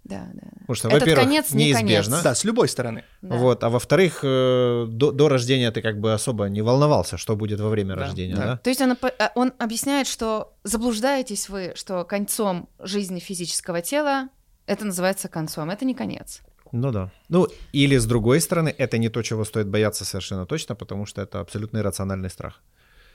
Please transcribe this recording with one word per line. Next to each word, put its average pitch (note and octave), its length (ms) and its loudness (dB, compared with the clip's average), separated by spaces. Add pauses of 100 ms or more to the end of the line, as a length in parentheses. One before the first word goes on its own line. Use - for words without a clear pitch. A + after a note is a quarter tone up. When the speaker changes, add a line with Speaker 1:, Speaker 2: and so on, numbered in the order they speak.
Speaker 1:
Да, - 300 -12
да. - 140 -18 (120)
Speaker 2:
Потому - 160 -4
что, A2 120 -2
Speaker 1:
Этот C3+ 120 8
Speaker 2:
во-первых, D#3+ 240 6
Speaker 1:
конец D4 280 4
не C#3+ 120 4
Speaker 2:
неизбежно. G#2+ 520 4
Speaker 1:
конец. E3+ 80 2
Speaker 3:
Да, C#3 100 4
с - 100 -2
любой A3 240 4
стороны. A#2+ 340 -6 (200)
Speaker 1:
Да. F#3 140 -4
Speaker 2:
Вот, B2 280 4
а A#2 40 4
во-вторых, D3 540 2
э, B2+ 640 2
до, B2 240 2
до C#3+ 160 6
рождения B2+ 440 2
ты G#2+ 100 -4
как G#2+ 180 -2
бы A2 140 2
особо G#2+ 340 -2
не G#2 140 -2
волновался, B2 560 4
что - 180 -2
будет G#2 240 -4
во G#2+ 80 0
время G2+ 280 0
Speaker 3:
Да, F#2 60 -4
Speaker 2:
рождения, F2+ 340 -4
Speaker 3:
да. - 100 -2
Speaker 2:
да? B2+ 100 -2
Speaker 1:
То - 140 -2
есть C4 100 0
он, B3+ 160 2 (380)
он B3+ 240 0
объясняет, B3 480 -2
что A3 480 -4 (100)
заблуждаетесь A#3 840 -2
вы, F#3+ 280 -8
что F3+ 280 -6
концом G3+ 640 -4 (120)
жизни F#3 400 -4
физического F3 640 -6
тела C#4 460 -2 (380)
это G3+ 180 -4
называется F#3 440 -2
концом. D#3 420 -6
Это G3+ 140 -6
не B3+ 100 0
конец. - 480 -10 (300)
Speaker 2:
Ну B2 180 0
да. F#2+ 200 -4 (180)
Ну, E3+ 200 4 (240)
или C#3 260 6
с A2+ 80 2
другой A#2+ 340 4
стороны, E3 380 0
это B2 200 0
не A2+ 120 2
то, A#2 120 -2
чего A2 220 -2
стоит G#2 240 -2
бояться G#2 380 0
совершенно F#2 400 -6
точно, D#3 280 -6
потому G2+ 320 -8
что - 140 -10
это G2+ 200 -8
абсолютно G#2+ 380 -8
иррациональный F#2+ 520 -4
страх. - 320 -14 (520)